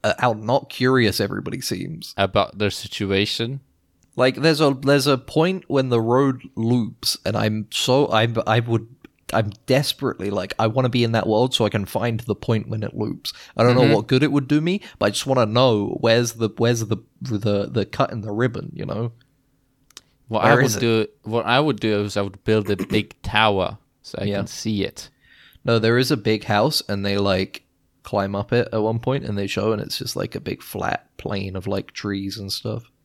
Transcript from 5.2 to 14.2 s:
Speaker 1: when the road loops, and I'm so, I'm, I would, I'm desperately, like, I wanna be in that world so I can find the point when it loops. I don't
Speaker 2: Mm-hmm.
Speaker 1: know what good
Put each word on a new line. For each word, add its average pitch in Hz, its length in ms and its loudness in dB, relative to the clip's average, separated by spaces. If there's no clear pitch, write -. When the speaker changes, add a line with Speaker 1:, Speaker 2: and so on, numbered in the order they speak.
Speaker 1:
when 131 220 0
the 117 120 2
road 127 420 2
loops, 117 720 0
and 110 120 -2
I'm 107 340 -2
so, 135 400 2
I'm, 113 240 2
I 113 140 2
would, 117 280 -2
I'm 104 180 0
desperately, 127 680 -2
like, 98 260 -4
I 113 100 2
wanna 127 220 0
be 120 140 2
in 113 80 0
that 110 160 0
world 113 260 2
so 113 120 2
I 104 40 0
can 104 160 -2
find 113 360 -4
the 107 120 -4
point - 360 -2
when 110 120 -4
it 107 140 -8
loops. - 380 -6
I - 60 2
don't 123 120 6
Speaker 2:
Mm-hmm. 123 140 6
Speaker 1:
know 113 80 6
what 110 100 -2
good 131 160 4